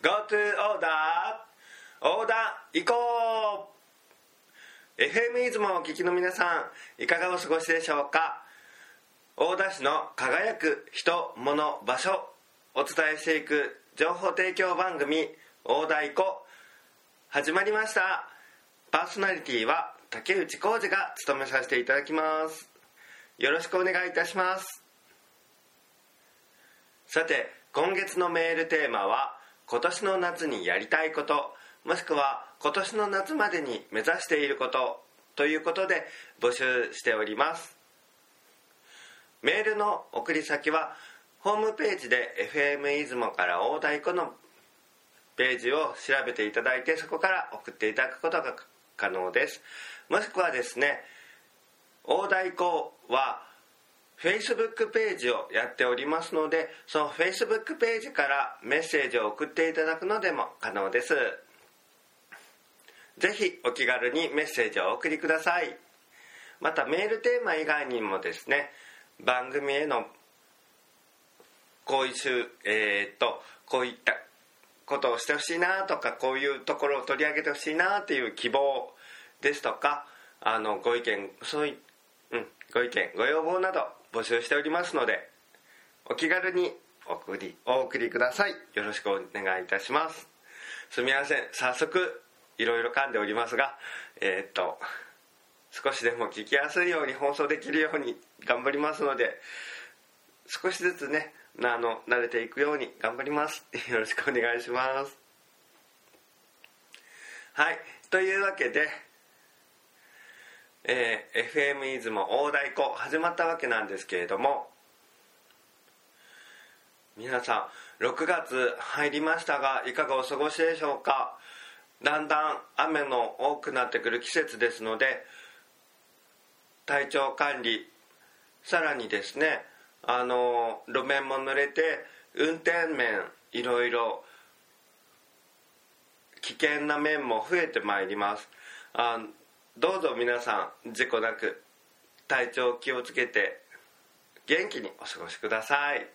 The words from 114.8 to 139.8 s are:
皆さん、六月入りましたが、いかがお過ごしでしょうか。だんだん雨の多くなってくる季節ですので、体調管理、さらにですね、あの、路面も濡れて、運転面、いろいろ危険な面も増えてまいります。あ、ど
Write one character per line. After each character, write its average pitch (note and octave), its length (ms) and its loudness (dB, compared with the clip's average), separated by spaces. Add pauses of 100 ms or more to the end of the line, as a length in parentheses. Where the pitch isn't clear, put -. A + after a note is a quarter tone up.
皆 B2 260 -4
さ A2+ 140 0
ん、 - 140 -4 (280)
六 B2+ 280 0
月 C3 520 0
入 D3 320 -2
り D3 100 -2
ま D#3+ 180 2
し - 60 -8
た C#3+ 140 0
が、 C3+ 280 2
い E3+ 80 -6
か D#3 100 0
が C3+ 120 0
お B2+ 60 2
過 C#3+ 140 -4
ご D3+ 140 0
し - 80 -6
で E3 180 4
し D#3 80 -4
ょ C#3+ 120 0
う - 60 -12
か。 - 360 0 (640)
だ D3 160 2
ん D3+ 100 -2
だ D#3 240 4
ん - 60 -4 (180)
雨 D3+ 280 2
の A#2+ 340 0
多 C#3+ 180 2
く C#3+ 160 -8
な B2+ 120 2
っ A#2+ 60 -4
て A#2+ 100 -2
く A#2 100 0
る A#2+ 100 0
季 - 100 -8
節 D3+ 280 0
で A#2 120 4
す A2+ 120 -10
の A2 160 -2
で、 C3 260 0 (1600)
体 C#3+ 240 0
調 C#3 240 0
管 C3+ 300 0
理、 A2+ 280 -2 (720)
さ F3 180 2
ら D3+ 140 0
に A2+ 140 -6
で G2+ 140 0
す - 160 -10
ね、 D#3 260 0 (380)
あ B2 220 2
の、 A#2+ 600 2
路 B2+ 180 0
面 C#3 220 0
も C3+ 100 -2
濡 C3+ 180 -2
れ C#3+ 140 2
て、 D#3 360 0 (300)
運 D#3+ 220 2
転 E3 320 2
面、 A2+ 360 0 (280)
い A#2+ 100 -4
ろ A#2+ 220 2
い A#2+ 60 2
ろ A#2 320 0 (2250)
危 - 100 -8
険 D3 300 0
な D3 160 0
面 D3 280 0
も A2 220 0
増 F3+ 80 2
え E3 120 2
て - 120 -2
ま G2+ 200 0
い F#2+ 60 -2
り G2+ 80 -4
ま G#2 220 -2
す。 - 120 -16 (440)
あ、 A#2 260 0 (600)
ど F#3 200 2